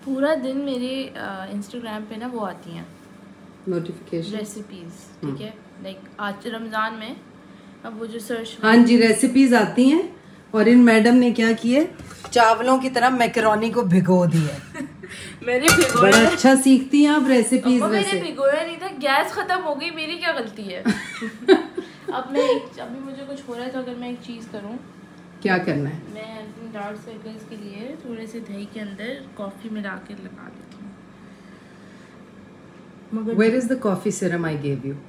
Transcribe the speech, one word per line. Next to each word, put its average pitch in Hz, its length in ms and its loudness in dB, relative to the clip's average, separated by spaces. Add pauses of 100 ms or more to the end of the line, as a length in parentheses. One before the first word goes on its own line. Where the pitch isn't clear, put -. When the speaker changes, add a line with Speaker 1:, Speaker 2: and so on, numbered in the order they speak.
Speaker 1:
पूरा 269 320 0
दिन 262 200 -4
मेरे, 262 380 -4 (220)
अ, 190 360 -10
Instagram 214 560 -10
पे 220 80 -12
ना 226 100 -10
वो 247 140 -8
आती 175 300 -10
हैं 165 160 -12 (800)
Speaker 2:
Notification। 175 680 -6
Speaker 1:
Recipes, 202 560 -12 (300)
Speaker 2:
हम्म। 143 100 -6
Speaker 1:
ठीक 139 100 -10
है? 220 120 -12 (280)
Like, 190 180 -14 (200)
आज 202 260 -8
रमज़ान 220 480 -6
में 226 220 -14 (680)
अब 220 140 -12
वो 226 80 -10
जो 226 120 -10
search 226 440 -8
Speaker 2:
हाँ 220 140 8
जी, 240 200 8
recipes 240 580 4
आती 226 340 4
हैं 330 160 4 (500)
और 220 140 4
इन 247 140 10
मैडम 233 320 8
ने 247 180 6
क्या 226 200 2
किया 240 280 2
है? 349 80 2 (440)
चावलों 233 460 4
की 262 120 -2
तरह 247 200 2
मैकरोनी 226 600 2
को 240 120 0
भिगो 180 440 4
दिया 156 280 0
है। - 280 -12 (320)
Speaker 1:
<laughs> - 320 -14
मैंने 254 220 2
भिगोया - 340 4
Speaker 2:
बड़ा - 160 8 (120)
अच्छा 254 260 6
सीखती 269 480 4
हैं 294 60 4
आप 294 180 2
रेसिपीज 254 460 2
Speaker 1:
अम्मा, 214 140 2
मैंने 214 160 2
Speaker 2:
वैसे। 392 160 -2
Speaker 1:
भिगोया 285 420 0
नहीं 339 140 -8
था, 359 120 -10 (100)
गैस 285 340 0
खत्म 370 280 -4
हो 311 140 -4
गई, 311 160 -8
मेरी 311 280 -8
क्या 339 140 -4
गलती 220 300 -8
है? 190 200 -10
<laughs> - 1300 -2
अब 262 180 -6
मैं 285 80 0
एक, - 400 -2
अभी 240 240 -12
मुझे 269 180 -14
कुछ 277 260 -14
हो 240 60 -10
रहा 240 100 -10
है 254 60 -8
तो 262 80 -10
अगर 247 160 -10
मैं 247 160 -12
एक 240 100 -12
चीज़ 226 280 -16
करूँ। 214 300 -14 (640)
Speaker 2:
क्या 185 160 2
करना 143 320 -2
है? 160 120 -10 (120)
Speaker 1:
मैं 214 240 -14
अपने 220 340 -16
dark 208 240 -10
circles 214 540 -16
के 226 60 -16
लिए 208 480 -14
थोड़े 226 220 -12
से 226 140 -14
दही 202 240 -12 (100)
के 220 60 -10
अंदर 202 280 -12 (300)
coffee 202 320 -12
मिला 202 240 -8 (140)
के 202 60 -14
लगा 190 340 -18
लेती - 280 -20
हूँ। - 140 -18 (2250)
मगर 220 200 -4
Speaker 2:
Where 226 240 4
is 247 120 -2
the 262 160 -2
coffee 196 320 0
serum 170 260 -2
I 156 180 -2
gave 135 240 -4
you? 139 80 -6 (140)